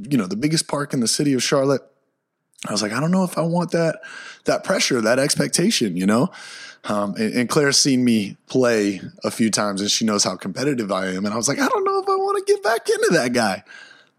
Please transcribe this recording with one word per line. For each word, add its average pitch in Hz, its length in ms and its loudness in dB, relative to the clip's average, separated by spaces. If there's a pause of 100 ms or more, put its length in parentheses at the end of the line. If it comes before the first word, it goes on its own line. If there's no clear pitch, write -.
you 143 80 2
know, 98 80 0
the 98 120 -6
biggest 151 320 -2
park 143 240 -4
in 135 80 0
the 113 80 0
city 147 240 0
of 123 100 0
Charlotte. 139 380 2 (840)
I - 60 -6
was 104 100 -2
like, 104 120 -2
"I 123 80 -2
don't 165 100 0
know 190 140 4
if 175 120 -6
I 156 40 0
want 170 300 0
that, 165 280 0 (460)
that 139 180 0
pressure, 185 380 0
that 117 180 4
expectation," 139 800 2
you 92 80 0
know? 117 260 4 (540)
Um, 104 320 -2
and, 107 160 -2
and 117 160 0
Claire's 143 280 2
seen 127 280 2
me 110 320 2 (100)
play 107 540 2 (240)
a 107 60 -2
few 110 200 0
times, 101 300 -2
and 101 100 -2
she - 140 0
knows 104 180 2
how 92 140 -2
competitive 120 560 -4
I 95 140 -2
am. 92 180 -4
And 104 80 -4
I 113 40 -4
was 117 120 0
like, - 100 -2
"I 269 80 2
don't 415 160 0
know 392 160 0
if 381 80 -6
I 392 80 0
wanna 392 320 -2
get 403 160 2
back 440 260 -2
into 440 260 2
that 131 180 0
guy." 104 320 0 (540)